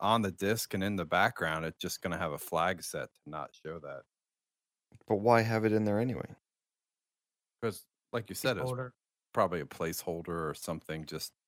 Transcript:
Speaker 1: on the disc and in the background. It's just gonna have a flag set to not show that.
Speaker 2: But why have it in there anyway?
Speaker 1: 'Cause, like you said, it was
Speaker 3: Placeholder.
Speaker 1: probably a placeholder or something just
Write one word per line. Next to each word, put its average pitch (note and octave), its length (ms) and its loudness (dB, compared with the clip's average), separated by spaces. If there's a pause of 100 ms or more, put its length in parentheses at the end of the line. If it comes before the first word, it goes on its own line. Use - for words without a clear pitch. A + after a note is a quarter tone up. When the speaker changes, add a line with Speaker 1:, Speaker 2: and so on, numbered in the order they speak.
Speaker 1:
on A2 220 4
the G2 80 2
disc G2+ 440 0
and F#2+ 100 0
in G2+ 120 0
the F2 80 -2
background. E2 600 2
It's D#2+ 140 -8
just - 220 -8
gonna E2+ 180 -4
have E2 140 -4
a C#2+ 60 -6
flag E2+ 440 -2
set C#2+ 300 -8
to - 180 -18
not D2 240 -10
show D#2+ 260 -10
that. C#2 220 -12 (1080)
Speaker 2:
But A2 80 4
why A2+ 260 8
have A2 220 2
it G#2+ 80 4
in G#2+ 120 4
there G#2 140 4
anyway? - 360 -2 (1300)
Speaker 1:
'Cause, A2 240 -4 (260)
like A2+ 160 -4
you G2 80 -8
said, B2+ 200 2
it - 60 -2
was B2+ 100 -2
Speaker 3:
Placeholder. B2+ 180 -6 (420)
Speaker 1:
probably F2+ 280 4
a C#2 60 -4
placeholder E2+ 640 -4 (220)
or C#2+ 40 -4
something D#2+ 520 -8
just D#2 260 -8 (160)